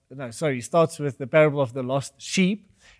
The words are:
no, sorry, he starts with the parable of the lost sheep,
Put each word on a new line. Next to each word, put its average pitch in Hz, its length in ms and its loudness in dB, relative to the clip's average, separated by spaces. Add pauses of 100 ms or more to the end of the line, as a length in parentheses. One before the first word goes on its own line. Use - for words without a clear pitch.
no, 131 220 -12
sorry, 143 240 -2
he 120 60 -6
starts 165 360 2
with 143 200 -6
the 131 100 -8
parable 151 320 4
of 123 140 0
the 135 100 -6
lost 131 340 -4
sheep, - 520 -2 (300)